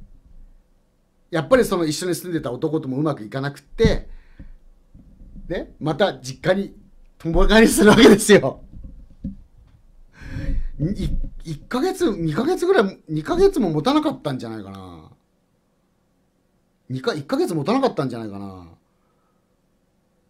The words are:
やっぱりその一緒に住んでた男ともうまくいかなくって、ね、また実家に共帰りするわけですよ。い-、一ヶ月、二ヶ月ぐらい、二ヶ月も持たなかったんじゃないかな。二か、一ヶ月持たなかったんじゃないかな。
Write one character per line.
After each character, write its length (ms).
や 120
っ 60
ぱ 80
り 80
そ 120
の 80
一 100
緒 140
に 60
住 140
ん 40
で 80
た 120
男 280
と 80
も 100
う 40
ま 120
く 100
い 60
か 100
な 100
く 80
っ 40
て、 460
ね、 320
ま 160
た 240
実 320
家 40
に 180
共 300
帰 140
り 60
す 140
る 80
わ 60
け 120
で 100
す 140
よ。 280
い-、 300
一 140
ヶ 120
月、 360
二 160
ヶ 120
月 200
ぐ 80
ら 160
い、 100
二 140
ヶ 140
月 220
も 120
持 120
た 100
な 100
か 80
っ 120
た 100
ん 60
じ 80
ゃ 40
な 100
い 20
か 80
な。 400
二 140
か、 120
一 120
ヶ 100
月 180
持 100
た 80
な 80
か 80
っ 60
た 100
ん 40
じ 60
ゃ 60
な 60
い 40
か 80
な。 300